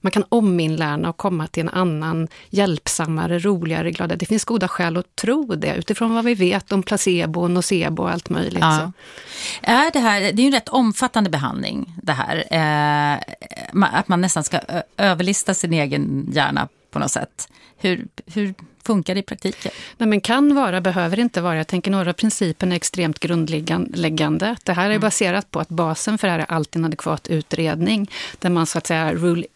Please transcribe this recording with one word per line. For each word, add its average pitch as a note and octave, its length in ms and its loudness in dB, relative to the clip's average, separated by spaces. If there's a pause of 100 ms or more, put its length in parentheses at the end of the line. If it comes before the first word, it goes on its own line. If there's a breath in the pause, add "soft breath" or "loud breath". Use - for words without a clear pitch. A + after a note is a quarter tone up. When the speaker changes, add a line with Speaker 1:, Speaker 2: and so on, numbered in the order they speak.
Speaker 1:
man F#3+ 120 0
kan G#3 160 0
ominlärna E3 800 2
och E3 80 -4
komma E3+ 300 -2
till E3 140 -4
en D#3+ 80 -2
annan, D#3+ 600 0 (220 loud breath)
hjälpsammare, E3+ 880 0
roligare, E3+ 520 0
gladare. E3+ 280 -4
Det F3 80 -2
finns G#3+ 180 0
goda G3+ 240 0
skäl E3+ 280 -2
att - 200 -6
tro A#3+ 380 0
det D3+ 220 -2
utifrån A3+ 380 -2
vad A3+ 100 0
vi A#3+ 100 2
vet F#3 220 2 (160)
om G3 100 2
placebo E3+ 580 0
och F3 100 2
nocebo E3+ 520 0
och F3+ 80 -2
allt E3+ 180 -4
möjligt. F3 320 -2
Speaker 2:
Ja. D#3+ 180 4
Speaker 1:
Så. E3 140 -4 (720 loud breath)
Speaker 2:
Är C#4 280 4
det D4+ 100 0
här, G#3+ 200 4
det G3 80 2
är G3+ 120 2
ju C4 60 8
en C#4 60 6
rätt C4 160 0
omfattande A3+ 640 2
behandling, - 720 -4
det E3+ 100 0
här. - 240 -2 (140)
Eh, D3 720 2 (520)
ma-, G3 200 4
att E3 160 0
man F3 120 2
nästan E3+ 240 0
ska - 140 -2 (100)
ö-, E3+ 140 -4 (140)
överlista F#3+ 580 2
sin F3 180 0
egen C#3+ 600 0
hjärna C#3 360 0 (220)
på - 80 -6
något C#3+ 120 -2
sätt. - 380 -6 (280 soft breath)
Hur, F3+ 300 -2 (200)
hur G3+ 280 -4 (300)
funkar F#3 300 0
det G3+ 60 -2
i - 20 -6
praktiken? - 500 -6 (260 loud breath)
Speaker 1:
Nej, A3 100 2
men G#3 120 4
kan C#4 340 4
vara, G3+ 260 2
behöver F3+ 380 0
inte A#3 220 0
vara. E3+ 160 0
Jag D#3 100 -2
tänker F#3 240 -2
några F#3+ 200 2
av E3 40 -2
principerna F#3 600 0
är - 20 0
extremt E3 420 -2
grundläggande. E3 1500 0
Det F#3+ 80 0
här F3+ 120 2
är G3+ 60 2
Speaker 2:
Mm. G#3+ 100 2
Speaker 1:
baserat G3 500 0
på - 100 -4
att D#3+ 80 -4
basen E3+ 500 -2
för - 80 0
det F#3 60 2
här D#3+ 80 0
är D#3 120 -4
alltid D#3+ 240 -2
en E3 80 2
adekvat D#3 440 -4
utredning, E3 840 0 (280 loud breath)
där F#3 120 0
man E3+ 160 2
så - 120 -2
att - 80 -6
säga D#3+ 280 0
rule E3+ 420 0